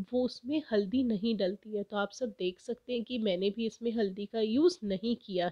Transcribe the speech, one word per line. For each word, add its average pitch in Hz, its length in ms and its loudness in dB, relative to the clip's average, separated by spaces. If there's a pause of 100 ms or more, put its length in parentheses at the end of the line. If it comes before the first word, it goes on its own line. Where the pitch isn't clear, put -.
वो 247 220 0
उसमें 285 400 -2
हल्दी 208 400 2
नहीं 220 320 0
डलती 208 400 -2
है, 202 60 -2
तो 208 140 -6
आप 202 160 0
सब 226 260 -6
देख 185 220 -2
सकते 240 320 -8
हैं 240 120 -2
कि 247 160 -6
मैंने 196 300 2
भी 226 160 -2
इसमें 233 260 -4
हल्दी 202 340 -2
का 226 140 -4
यूज़ 277 440 4
नहीं 202 320 0
किया 180 360 -2